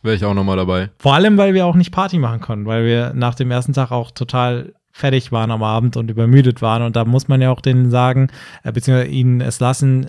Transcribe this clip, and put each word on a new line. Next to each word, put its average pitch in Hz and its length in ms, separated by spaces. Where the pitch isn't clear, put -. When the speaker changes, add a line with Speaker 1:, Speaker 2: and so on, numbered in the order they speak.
Speaker 1:
Wär 110 120
ich 92 100
auch 101 100
noch 98 120
mal 95 100
dabei. 92 420
Speaker 2:
Vor 139 160
allem, 202 240
weil 196 160
wir 185 120
auch 175 100
nicht 180 160
Party 185 280
machen 117 200
konnten, 104 260
weil 113 200
wir 117 280
nach 123 220
dem 123 160
ersten 123 220
Tag 131 180
auch 117 200
total 123 640
fertig 135 400
waren 113 180
am 110 100
Abend 113 360
und 117 120
übermüdet 120 520
waren. 113 220
Und 113 120
da 117 80
muss 120 240
man 131 140
ja 127 100
auch 123 80
denen 127 320
sagen, 127 380
äh, - 80
beziehungsweise 127 400
ihnen 123 300
es 127 180
lassen, 131 500